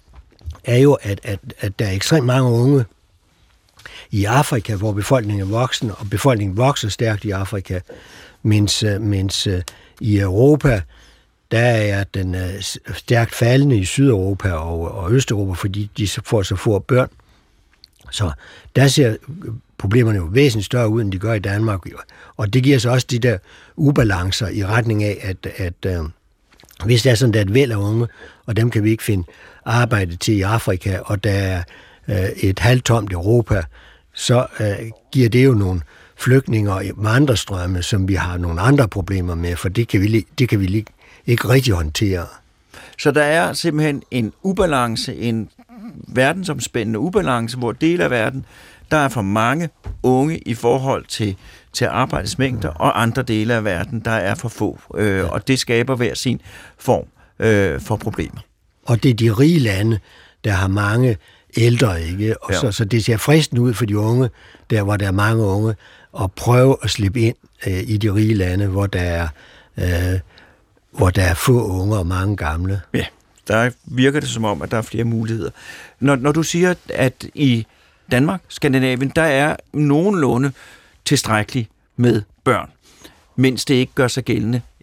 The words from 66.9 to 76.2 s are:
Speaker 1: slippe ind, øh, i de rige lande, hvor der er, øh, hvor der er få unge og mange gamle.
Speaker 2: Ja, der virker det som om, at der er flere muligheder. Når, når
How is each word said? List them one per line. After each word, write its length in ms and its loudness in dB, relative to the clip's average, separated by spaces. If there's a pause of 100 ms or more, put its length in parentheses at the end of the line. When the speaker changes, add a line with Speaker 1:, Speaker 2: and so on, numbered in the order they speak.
Speaker 1:
slippe 300 0
ind, 160 2 (300)
øh, 200 -2
i 100 -2
de 180 0
rige 200 2
lande, 320 0
hvor 200 0
der 140 -4
er, 280 -2 (480)
øh, 440 -2 (720)
hvor 200 2
der 120 0
er 120 2
få 320 2
unge 300 -2
og 100 -2
mange 300 -2
gamle. 440 -4 (140)
Speaker 2:
Ja, 100 -2 (440)
der 220 2 (140)
virker 360 2
det 80 -6
som 160 -4
om, 180 -2
at 80 -10
der 60 -2
er 60 -2
flere 220 -4
muligheder. 460 -2 (500)
Når, 160 4
når 160 0